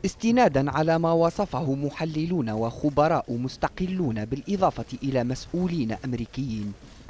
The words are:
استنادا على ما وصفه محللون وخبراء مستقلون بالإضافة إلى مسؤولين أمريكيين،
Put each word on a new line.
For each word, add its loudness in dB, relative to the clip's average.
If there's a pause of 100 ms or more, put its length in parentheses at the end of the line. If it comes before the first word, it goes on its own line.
استنادا 4
على 2
ما 2
وصفه 2
محللون -2
وخبراء 0
مستقلون -2
بالإضافة -2
إلى 0
مسؤولين -2
أمريكيين، -4 (380)